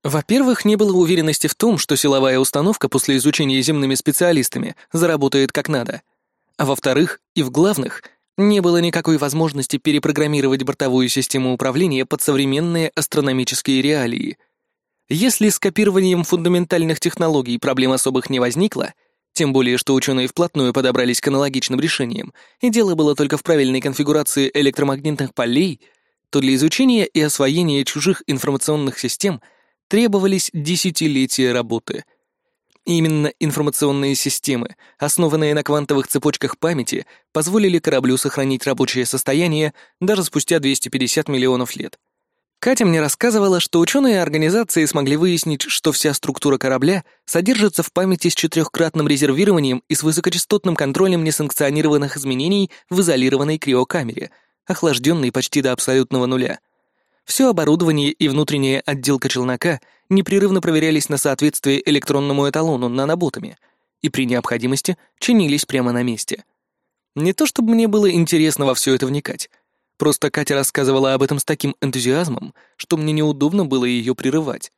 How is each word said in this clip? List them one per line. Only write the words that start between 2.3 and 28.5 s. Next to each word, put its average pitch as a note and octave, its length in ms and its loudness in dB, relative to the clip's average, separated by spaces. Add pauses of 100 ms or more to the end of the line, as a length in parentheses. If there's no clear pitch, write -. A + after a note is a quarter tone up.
установка C#3+ 520 0
после C3+ 260 0
изучения C3+ 460 0
земными C#3 320 0
специалистами D#3 840 0 (160)
заработает C#3+ 600 2
как D3 180 -4
надо. B2 320 -4 (560)
А D3 80 0
во-вторых, C#3 540 0 (140)
и D#3+ 80 0
в B2+ 80 -2
главных, D3+ 520 0 (340)
не G3+ 240 4
было F3 180 2
никакой E3 400 2
возможности C#3+ 600 -2
перепрограммировать D3 840 0
бортовую B2+ 460 0
систему C3 440 -2
управления C3 540 0
под - 160 -4
современные D3+ 720 0
астрономические C3 880 -2
реалии. C#3 560 -2 (760)
Если G#3+ 360 2
с - 100 0
копированием F#3+ 640 2
фундаментальных E3+ 800 0
технологий D3 580 -2
проблем C3 320 0
особых C3 400 -2
не C3 80 -2
возникло, B2 560 -2 (380)
тем C#3+ 200 0
более B2 240 2
что C3+ 180 0
ученые C3 340 0
вплотную C#3+ 440 -2
подобрались B2+ 480 0
к - 60 -6
аналогичным C3+ 540 -2
решениям, A#2+ 520 -6 (280)
и B3 100 2
дело G#3 240 2
было D3 220 2
только D3 200 0
в - 60 -8
правильной C3+ 380 2
конфигурации C#3+ 760 0
электромагнитных C#3 800 0
полей, C3+ 460 0 (500)
то C#3+ 80 0
для C3+ 160 2
изучения G#3+ 520 2
и - 140 0
освоения D3 640 0
чужих D#3+ 440 -2
информационных C#3 720 -2